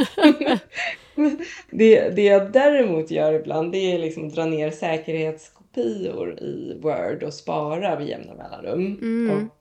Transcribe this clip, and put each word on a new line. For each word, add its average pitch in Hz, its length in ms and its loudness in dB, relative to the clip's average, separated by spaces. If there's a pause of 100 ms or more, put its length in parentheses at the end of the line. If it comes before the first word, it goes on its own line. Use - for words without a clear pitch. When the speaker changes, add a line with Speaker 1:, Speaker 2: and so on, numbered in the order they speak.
(160)
Speaker 1:
<laughs> 294 440 4 (1120)
Det, 220 380 6
det 185 140 0
jag 196 280 4
däremot 240 600 4
gör 156 220 2
ibland, 156 380 -2
det 190 60 -2 (160)
är 170 60 0
liksom 160 300 -6
dra 160 160 -4
ner 156 260 -2
säkerhetskopior 160 1700 -6
i 139 420 -10
Word 107 420 -4
och - 100 -8
spara 165 640 -4
vid 147 120 -6
jämna - 280 -10
mellanrum. - 680 -6
Speaker 2:
Mm. 226 480 -2 (120)